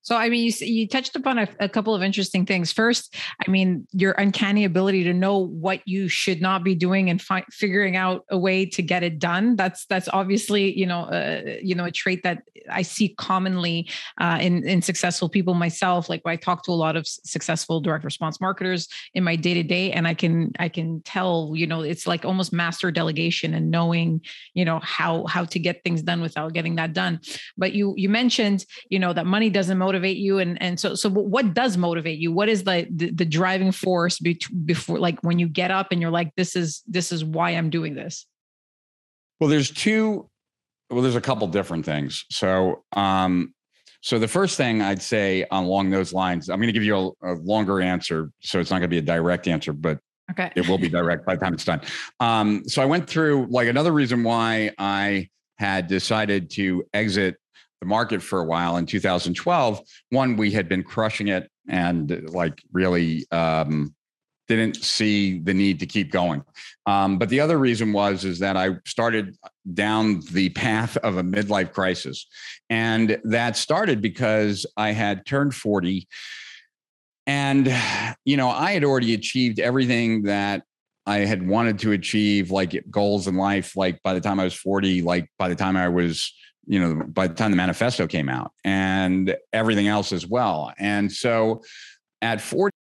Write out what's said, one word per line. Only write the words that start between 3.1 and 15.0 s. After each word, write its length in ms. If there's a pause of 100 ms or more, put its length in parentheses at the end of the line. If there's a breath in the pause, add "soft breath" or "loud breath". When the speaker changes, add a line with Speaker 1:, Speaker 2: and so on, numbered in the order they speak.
Speaker 1:
I 60
mean, 400
your 220
uncanny 500
ability 400
to 100
know 240
what 480
you 220
should 340
not 220
be 100
doing 340
and 140
fi-, 300
figuring 440
out 360
a 80
way 260
to 160
get 220
it 160
done. 360
That's, 300
that's 260
obviously, 640
you 120
know, 140
uh, 400 (200)
you 140
know, 100
a 60
trait 320
that 180 (300)
I 100
see 280
commonly, 840 (280 loud breath)
uh, 220
in, 260
in 140
successful 480